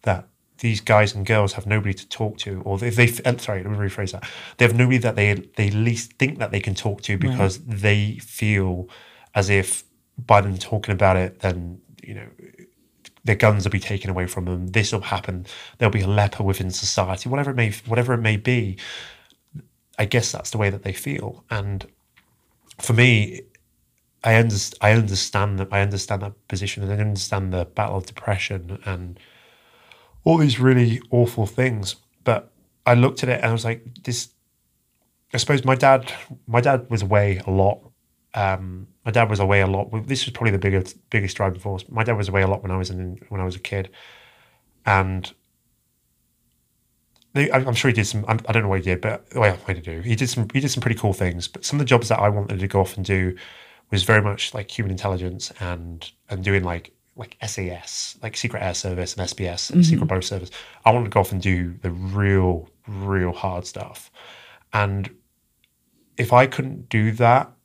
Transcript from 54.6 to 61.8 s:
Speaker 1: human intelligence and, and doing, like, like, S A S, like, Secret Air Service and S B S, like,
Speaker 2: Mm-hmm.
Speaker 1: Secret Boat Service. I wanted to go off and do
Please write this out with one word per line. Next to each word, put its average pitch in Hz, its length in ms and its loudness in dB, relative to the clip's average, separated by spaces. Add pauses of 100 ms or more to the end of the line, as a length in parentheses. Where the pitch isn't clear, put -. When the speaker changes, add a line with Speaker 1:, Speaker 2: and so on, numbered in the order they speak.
Speaker 1:
human 98 160 -4
intelligence 92 680 -6
and, 85 500 -10 (200)
and 92 140 -8
doing, 98 200 2
like, 87 280 -6 (240)
like, - 260 -18
S 107 160 -8
A 92 120 -6
S, - 520 -12
like, 107 160 -10
Secret 117 240 -6
Air 92 120 -4
Service 90 400 -6
and 98 80 -8
S 87 120 -6
B 95 140 -8
S, - 240 -8
like, 170 80 4
Speaker 2:
Mm-hmm. 165 100 6
Speaker 1:
Secret - 180 2
Boat 92 160 0
Service. 90 280 -8 (340)
I 113 60 8
wanted 120 140 2
to 104 60 -6
go 107 100 2
off - 100 -2
and 95 100 -4
do 90 400 0